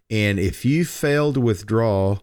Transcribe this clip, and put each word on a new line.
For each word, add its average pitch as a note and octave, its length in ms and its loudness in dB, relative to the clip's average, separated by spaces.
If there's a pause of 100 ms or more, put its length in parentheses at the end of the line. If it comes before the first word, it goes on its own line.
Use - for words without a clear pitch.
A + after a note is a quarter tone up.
(100)
And G#2 280 0
if F#2 280 -2
you D#3 180 2
fail D3 480 -2
to C3 80 -2
withdraw G#2 840 0